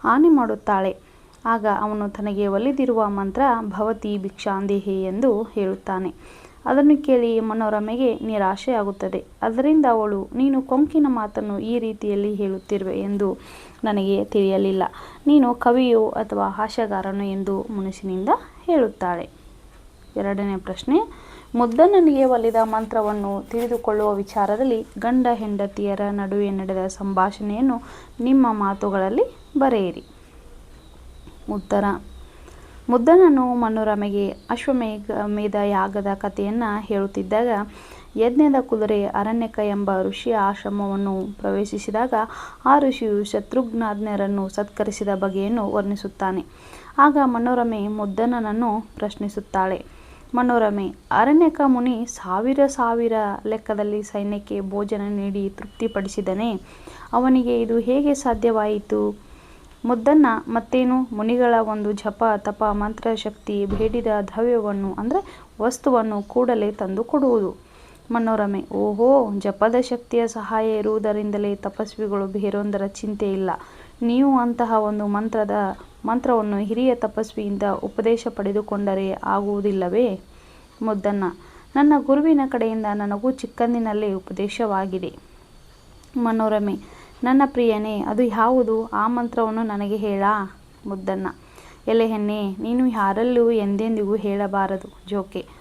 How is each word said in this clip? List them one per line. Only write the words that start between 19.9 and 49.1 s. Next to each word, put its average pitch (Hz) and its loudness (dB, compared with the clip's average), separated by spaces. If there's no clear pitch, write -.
ಎರಡನೇ 202 -2
ಪ್ರಶ್ನೆ, 262 -2
ಮುದ್ದಣ್ಣನಿಗೆ 277 6
ಒಲಿದ 233 2
ಮಂತ್ರವನ್ನು 214 -2
ತಿಳಿದುಕೊಳ್ಳುವ 226 0
ವಿಚಾರದಲ್ಲಿ 214 0
ಗಂಡ 240 2
ಹೆಂಡತಿಯರ 202 -4
ನಡುವೆ 202 -2
ನಡೆದ 190 -4
ಸಂಭಾಷಣೆಯನ್ನು 202 -2
ನಿಮ್ಮ 262 4
ಮಾತುಗಳಲ್ಲಿ 202 0
ಬರೆಯಿರಿ. 226 0
ಉತ್ತರ, 202 -2
ಮುದ್ದಣ್ಣನು 262 6
ಮನೋರಮೆಗೆ 214 0
ಅಶ್ವಮೇಘ 233 -4
ಮೇಧ 208 -2
ಯಾಗದ 202 0
ಕಥೆಯನ್ನ 202 -4
ಹೇಳುತ್ತಿದ್ದಾಗ, 202 -2
ಯಜ್ಞದ 262 4
ಕುದುರೆ 214 0
ಅರಣ್ಯಕ 220 -2
ಎಂಬ 202 0
ಋಷಿಯ 196 -2
ಆಶ್ರಮವನ್ನು 202 -2
ಪ್ರವೇಶಿಸಿದಾಗ, 208 -2
ಆ 277 6
ಋಷಿಯು 226 0
ಶತ್ರುಘ್ನಾಜ್ಞರನ್ನು 208 -2
ಸತ್ಕರಿಸಿದ 208 -4
ಬಗೆಯನ್ನು 196 -2
ವರ್ಣಿಸುತ್ತಾನೆ. 196 -4
ಆಗ 285 6
ಮನೋರಮೆ 233 0
ಮುದ್ದಣ್ಣನನ್ನು 214 -2
ಪ್ರಶ್ನಿಸುತ್ತಾಳೆ. 202 -4